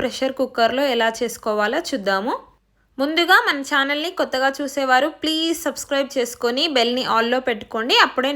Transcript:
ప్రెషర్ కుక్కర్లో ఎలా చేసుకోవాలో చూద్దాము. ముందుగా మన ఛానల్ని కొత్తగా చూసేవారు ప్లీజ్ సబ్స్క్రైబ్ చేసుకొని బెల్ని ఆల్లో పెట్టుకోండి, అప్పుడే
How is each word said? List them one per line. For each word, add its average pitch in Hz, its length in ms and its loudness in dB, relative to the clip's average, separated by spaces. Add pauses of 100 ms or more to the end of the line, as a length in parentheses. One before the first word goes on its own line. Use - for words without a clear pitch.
ప్రెషర్ 262 380 -4
కుక్కర్లో 247 460 0 (100)
ఎలా 226 140 2 (120)
చేసుకోవాలో 226 680 -2
చూద్దాము. 196 460 -2 (680)
ముందుగా 339 360 4 (120)
మన 311 100 0 (120)
ఛానల్ని 294 500 0
కొత్తగా 262 300 0 (100)
చూసేవారు 269 500 2 (120)
ప్లీజ్ 320 440 -2
సబ్స్క్రైబ్ 277 500 -4
చేసుకొని 247 480 -2 (140)
బెల్ని 240 280 0 (100)
ఆల్లో 240 340 2
పెట్టుకోండి, 226 460 -2 (100)
అప్పుడే 262 280 -2